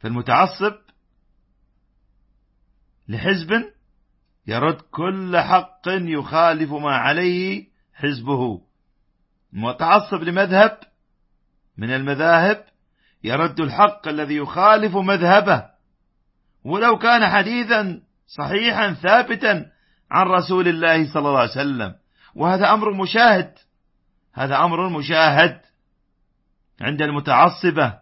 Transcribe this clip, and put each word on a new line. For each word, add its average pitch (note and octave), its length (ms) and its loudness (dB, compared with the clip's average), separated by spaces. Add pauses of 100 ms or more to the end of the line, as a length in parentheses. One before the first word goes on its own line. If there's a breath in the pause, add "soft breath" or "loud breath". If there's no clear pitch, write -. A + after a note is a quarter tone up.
فالمتعصب C3 720 -2 (2250)
لحزب F3+ 640 -2 (720)
يرد C3 340 -2
كل F3+ 580 -4
حق F3+ 480 0
يخالف D#3+ 840 -2
ما D3 240 -4
عليه F3+ 720 -2 (280)
حزبه، B2+ 680 -4 (920)
متعصب E3 680 -2
لمذهب F#3+ 560 2 (1000)
من A2+ 140 -8
المذاهب D#3 760 2 (600)
يرد C#3+ 360 -2
الحق G3+ 480 0
الذي D3+ 280 -4
يخالف G3 600 2
مذهبه F#3 760 2 (920)
ولو G#3+ 340 0
كان A3+ 280 4
حديثا G#3 760 -2 (240)
صحيحا G3+ 680 -2
ثابتا G#3+ 760 0 (400)
عن F#3 160 2
رسول F3+ 420 0
الله D#3+ 440 0
صلى D3 160 -2
الله C#3 100 2
عليه A#2 120 2
وسلم، C3 440 -6 (400 soft breath)
وهذا F3+ 380 0
أمر G#3 200 0
مشاهد، G3 600 2 (800)
هذا C3+ 300 0
أمر F3 240 -2
مشاهد D#3+ 720 2 (1200)
عند D3 220 -4
المتعصبة. D3 1000 0